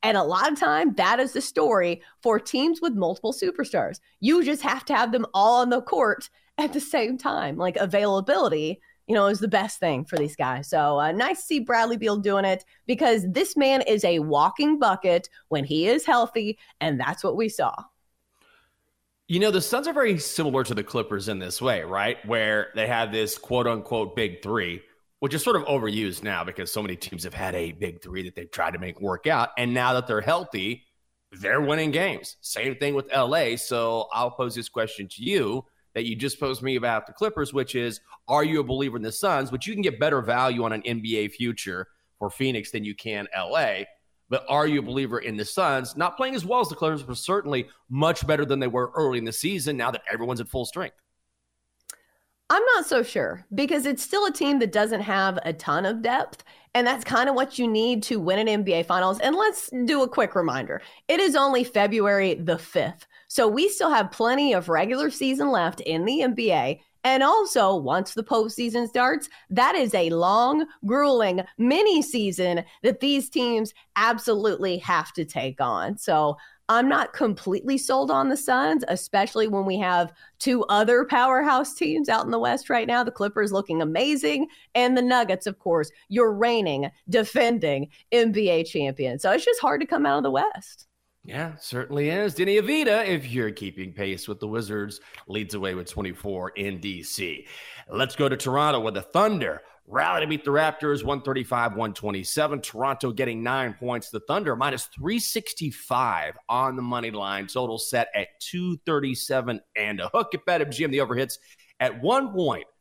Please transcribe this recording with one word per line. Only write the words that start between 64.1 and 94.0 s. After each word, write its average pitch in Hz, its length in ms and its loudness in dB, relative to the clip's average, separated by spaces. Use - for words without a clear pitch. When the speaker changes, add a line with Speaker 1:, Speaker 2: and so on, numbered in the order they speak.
Speaker 1:
plenty 262 420 2
of 170 160 0
regular 226 420 2
season 269 400 0
left 175 300 0
in 160 260 -2
the 277 160 0
N 254 120 2
B 220 180 0
A. 143 280 0
And 262 200 4
also, 269 540 4
once 165 380 -2
the 220 100 -4
postseason 226 640 0
starts, 254 400 0
that 247 240 4
is 254 200 2
a 180 140 4
long, 226 580 4
grueling 226 560 2
mini 330 420 4
season 180 640 0
that 208 180 2
these 277 280 0
teams 226 460 0
absolutely 208 840 0
have 170 360 0
to 165 120 -2
take 131 340 -6
on. 117 380 -2
So 151 400 2
I'm 240 180 4
not 302 240 2
completely 214 640 -2
sold 269 340 0
on 269 200 4
the 277 80 0
Suns, 277 500 2
especially 202 600 0
when 196 180 0
we 190 140 0
have 180 340 2
two 247 320 2
other 220 340 6
powerhouse 262 720 4
teams 311 340 0
out 220 160 2
in 226 60 -4
the 233 80 0
West 240 320 0
right 233 160 2
now. 240 180 2
The 226 60 -4
Clippers 202 420 -2
looking 180 300 0
amazing, 277 640 0
and 247 220 4
the 247 60 4
Nuggets, 240 440 2
of 202 120 -8
course, 165 320 0
your 226 240 4
reigning, 196 580 2
defending 196 800 2
N 226 200 4
B 202 160 2
A 165 160 4
champion. 135 540 -2
So 185 120 2
it's 233 140 2
just 480 160 2
hard 277 220 2
to 294 40 -4
come 294 200 0
out 285 100 4
of 294 60 0
the 269 80 0
West. - 560 -4
Speaker 2:
Yeah, 156 300 -8
certainly 143 540 -4
is. 190 240 0
Denny 196 260 4
Avita, 226 460 4
if 151 240 -2
you're 117 200 0
keeping 95 440 -10
pace 98 340 -6